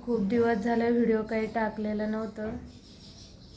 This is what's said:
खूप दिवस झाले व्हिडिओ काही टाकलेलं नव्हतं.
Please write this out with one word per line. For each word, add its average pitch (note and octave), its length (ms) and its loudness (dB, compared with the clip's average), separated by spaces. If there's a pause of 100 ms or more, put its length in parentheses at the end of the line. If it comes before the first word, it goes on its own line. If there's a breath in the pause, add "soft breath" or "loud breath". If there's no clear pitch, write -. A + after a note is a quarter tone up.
खूप A3 240 0
दिवस A#3 300 4
झाले A#3 320 2
व्हिडिओ A3+ 340 4
काही A3 220 -2
टाकलेलं G#3+ 640 -2
नव्हतं. A3 400 -6 (1040)